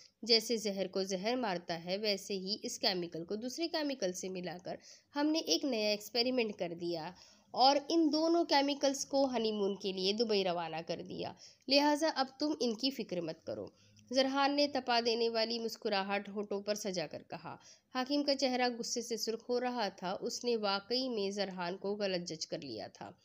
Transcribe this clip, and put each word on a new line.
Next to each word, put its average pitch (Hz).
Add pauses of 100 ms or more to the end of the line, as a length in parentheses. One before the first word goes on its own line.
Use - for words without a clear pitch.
(240)
जैसे 226
जहर 196
को 190
जहर 202
मारता 180
है, 175
वैसे 208
ही 190
इस -
केमिकल 175
को 202
दूसरे 254
केमिकल 277
से 185
मिलाकर 180 (360)
हमने 302
एक 311
नया 214
एक्सपेरिमेंट 233
कर 175
दिया 170 (400)
और 277
इन 330
दोनों 330
केमिकल्स 277
को 277
हनीमून 214
के 190
लिए 190
दुबई 214
रवाना 170
कर 170
दिया, 180 (320)
लिहाजा 294
अब 262
तुम 302
इनकी 247
फिक्र 180
मत 165
करो।" 101 (400)
जरहान 269
ने 294
तपा 254
देने 233
वाली 226
मुस्कुराहट 202
होठों 202
पर 208
सजाकर 180
कहा। 156 (360)
हाकिम 269
का 285
चेहरा 254
गुस्से 233
से 226
सुर्ख 220
हो 247
रहा 247
था। 185
उसने 240
वाकई 214
में 202
जरहान 185
को 196
गलत 190
जज 165
कर 165
लिया 113
था। 101